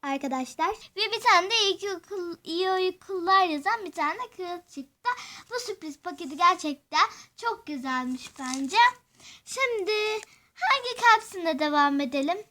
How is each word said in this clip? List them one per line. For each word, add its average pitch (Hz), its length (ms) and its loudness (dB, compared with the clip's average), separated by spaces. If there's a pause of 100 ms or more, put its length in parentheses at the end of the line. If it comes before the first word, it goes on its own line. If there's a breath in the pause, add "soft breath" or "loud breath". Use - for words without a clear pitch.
Arkadaşlar. 277 680 -2
Ve - 320 -6 (140)
bir 427 60 -4
tane 381 300 6
de 466 120 2
iyi 392 140 2
ki 392 140 -8
okul-, 349 520 -8
iyi 359 280 -2
uykular 370 720 2
yazan 370 400 -2
bir 320 60 -10
tane 330 280 -4 (180)
kağıt 349 320 -10
çıktı. - 400 -10 (400 loud breath)
Bu 480 100 -6
sürpriz 381 380 -10
paketi 302 400 -10
gerçekten 349 680 2 (320 loud breath)
çok 466 300 -6
güzelmiş 254 720 -4
bence. 269 380 -4 (680 loud breath)
Şimdi 453 460 -2 (640 soft breath)
hangi 508 480 0
kalpsinde 392 580 4
devam 294 400 4
edelim? 285 380 -2 (140)